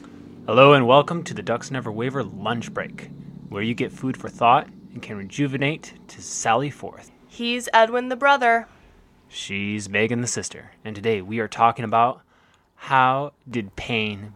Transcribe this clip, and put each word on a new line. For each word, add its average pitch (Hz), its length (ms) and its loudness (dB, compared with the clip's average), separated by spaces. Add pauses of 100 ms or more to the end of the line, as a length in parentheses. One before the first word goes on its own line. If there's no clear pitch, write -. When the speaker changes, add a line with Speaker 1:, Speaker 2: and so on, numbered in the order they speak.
(460)
Speaker 1:
Hello 135 280 8
and 131 120 6
welcome 143 380 4
to - 100 -10
the 208 80 -8
Ducks - 280 -4
Never 120 200 -8
Waver 127 320 -4
lunch 104 520 -6
break, - 360 -10 (380)
where 101 140 -6
you 113 120 -2
get 113 180 -4
food 131 240 -6
for 107 120 -12
thought 120 400 4 (240)
and 117 100 -14
can 110 140 -12
rejuvenate 139 800 -4 (140)
to - 120 -20
sally 123 500 0
forth. - 400 -16 (160)
Speaker 2:
He's 240 460 -6
Edwin 233 360 4
the 254 80 -4
brother. 240 520 2 (600)
Speaker 1:
She's 101 600 -6
Megan 113 320 2
the 123 60 -4
sister, - 460 -8 (120)
and 107 100 -10
today 101 280 0
we 107 160 -6
are 107 100 -2
talking 117 360 2
about 117 360 2 (540)
how 135 580 2 (160)
did 113 280 -6
pain 104 600 -6